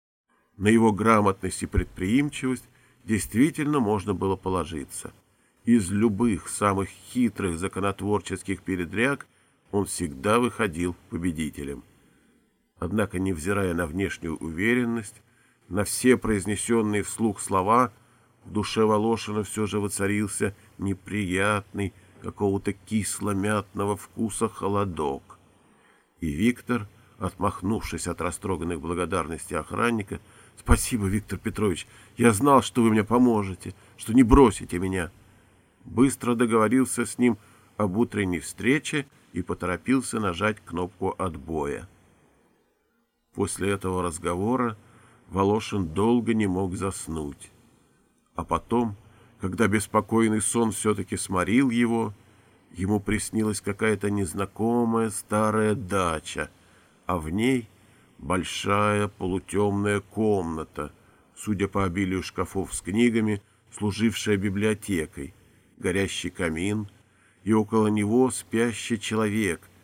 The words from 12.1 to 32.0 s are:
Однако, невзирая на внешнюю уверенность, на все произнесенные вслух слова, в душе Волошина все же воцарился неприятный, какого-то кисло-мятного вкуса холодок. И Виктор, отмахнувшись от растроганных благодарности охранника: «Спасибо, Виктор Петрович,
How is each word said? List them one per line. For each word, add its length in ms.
Однако, 400
невзирая 560
на 120
внешнюю 500
уверенность, 840
на 140
все 340
произнесенные 840
вслух 380
слова, 520
в 80
душе 320
Волошина 580
все 240
же 140
воцарился 720
неприятный, 1120
какого-то 500
кисло-мятного 1200
вкуса 520
холодок. 920
И 80
Виктор, 580
отмахнувшись 880
от 140
растроганных 600
благодарности 720
охранника: 640
«Спасибо, 520
Виктор 320
Петрович, 480